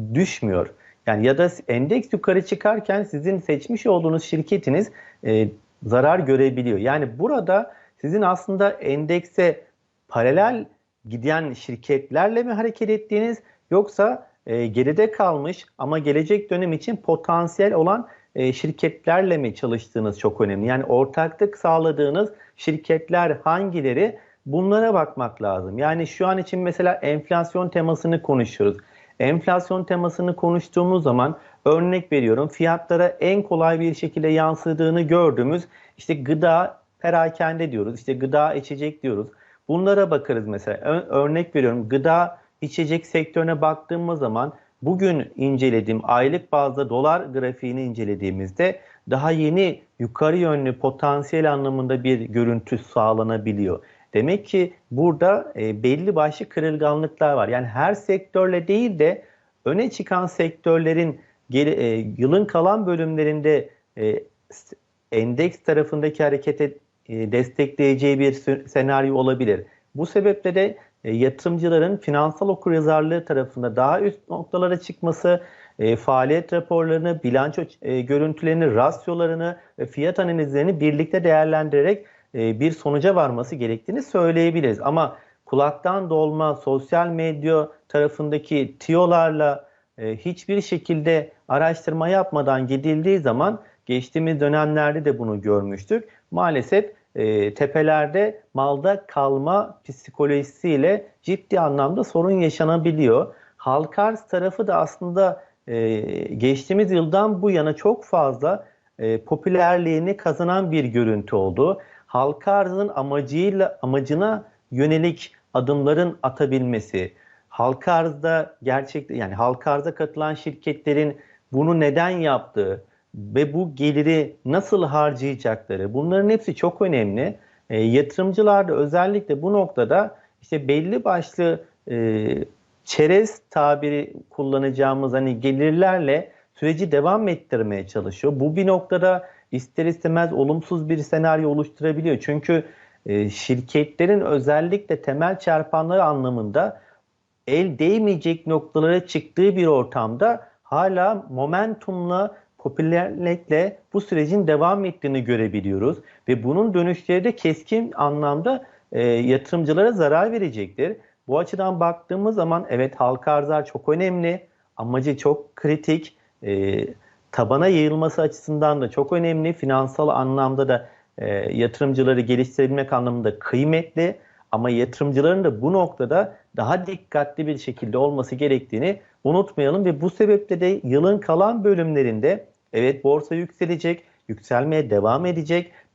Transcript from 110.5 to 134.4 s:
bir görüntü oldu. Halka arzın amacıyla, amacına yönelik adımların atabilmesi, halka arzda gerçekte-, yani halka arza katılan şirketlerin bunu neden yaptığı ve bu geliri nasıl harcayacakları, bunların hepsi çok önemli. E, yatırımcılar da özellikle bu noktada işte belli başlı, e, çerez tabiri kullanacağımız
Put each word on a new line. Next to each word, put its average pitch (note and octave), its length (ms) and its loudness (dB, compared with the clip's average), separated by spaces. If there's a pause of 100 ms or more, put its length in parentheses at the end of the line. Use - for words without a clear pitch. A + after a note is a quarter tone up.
bir D3+ 120 0
görüntü A2+ 520 0
oldu. G#2 440 2 (260)
Halka C#3+ 460 -2
arzın G3 420 0
amacıyla, D3 880 -2
amacına D3 600 -2 (260)
yönelik D#3+ 640 0 (220)
adımların C#3+ 680 2
atabilmesi, B2 920 -2 (360)
halka D3 440 -2
arzda D#3+ 680 -2
gerçekte-, C3+ 540 -4
yani G2 180 -6
halka B2+ 360 0
arza C#3+ 240 -2
katılan D#3 400 -4
şirketlerin D3+ 840 -4 (360)
bunu D#3+ 280 2
neden D#3+ 300 2
yaptığı B2 720 -2 (300)
ve A#2+ 400 -2
bu E3 200 -4
geliri D3 680 0
nasıl F#3 400 0
harcayacakları, B2+ 1080 -2
bunların F#3 360 0
hepsi A3 240 0
çok - 280 -2
önemli. C3+ 560 0 (320)
E, A2+ 100 -2
yatırımcılar F#3 880 2
da D#3 60 0
özellikle E3 680 0
bu F#3+ 100 0
noktada F#3 640 0 (260)
işte C#3+ 260 -6
belli E3+ 360 0
başlı, E3+ 600 -2 (260)
e, A2+ 380 0 (560)
çerez F#3+ 640 2
tabiri D3 640 0 (160)
kullanacağımız C3+ 800 0